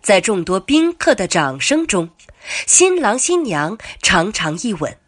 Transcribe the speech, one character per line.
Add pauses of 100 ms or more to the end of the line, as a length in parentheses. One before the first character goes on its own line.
在
众
多
宾
客
的
掌
声
中， (580)
新
郎
新
娘 (240)
长
长
一
吻。 (120)